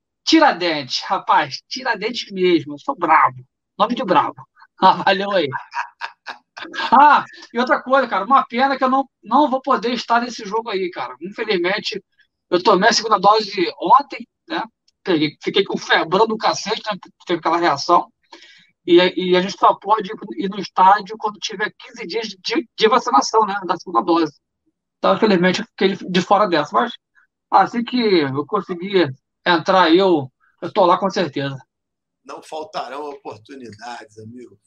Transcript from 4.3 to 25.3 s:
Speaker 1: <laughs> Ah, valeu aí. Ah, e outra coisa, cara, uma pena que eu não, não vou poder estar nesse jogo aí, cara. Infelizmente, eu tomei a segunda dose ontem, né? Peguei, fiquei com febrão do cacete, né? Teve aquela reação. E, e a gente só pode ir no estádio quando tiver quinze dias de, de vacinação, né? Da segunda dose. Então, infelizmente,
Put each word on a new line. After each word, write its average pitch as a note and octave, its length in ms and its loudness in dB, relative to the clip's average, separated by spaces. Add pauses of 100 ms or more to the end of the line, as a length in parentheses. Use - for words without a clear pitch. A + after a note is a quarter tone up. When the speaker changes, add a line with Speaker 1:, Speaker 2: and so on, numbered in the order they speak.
Speaker 1:
<laughs> - 100 -20 (360)
Ah, F3 220 4
valeu G3 260 0
aí. F3 180 0 (1400)
Ah, C4+ 340 6 (280)
e A#3 80 -4
outra B3+ 200 0
coisa, B3+ 280 0
cara, G3 160 -4
uma B3+ 200 2
pena C4 320 -2
que C4 60 -4
eu B3+ 80 0
não, C4+ 180 -2 (140)
não C4 260 2
vou C4 140 -2
poder A#3+ 300 -2
estar A#3 280 -2
nesse A#3+ 240 -10
jogo A3+ 240 -6
aí, F#3+ 220 -4
cara. C3 320 -10
Infelizmente, G3+ 800 -4 (480)
eu F3 100 0
tomei G3 300 4
a - 20 0
segunda A3 260 0
dose G3 640 2
ontem, A#3 460 2 (220)
né? F3 160 -6 (400)
Peguei, D#3 380 0
fiquei G3 220 0
com - 120 -8
febrão F#3 500 0
do A3 100 -4
cacete, G#3+ 540 -4
né? G3 80 -8 (260)
Teve E3+ 140 -2
aquela E3 180 -2
reação. E3+ 520 0 (760)
E, E3+ 120 6
e F3+ 400 2
a F3+ 40 4
gente F#3+ 160 -4
só G#3 180 4
pode G#3 360 -2 (260)
ir G3 140 -6
no G#3 80 -10
estádio G3+ 600 2
quando G#3 200 -6
tiver G3+ 400 -8
quinze - 260 -16
dias - 240 -6
de, A#3 480 -6
de G#3+ 120 2
vacinação, B3 580 2
né? G3 80 -8 (120)
Da G3 100 -2
segunda A3+ 260 -4
dose. G#3 320 0 (640)
Então, F#3+ 160 2
infelizmente, F#3 460 2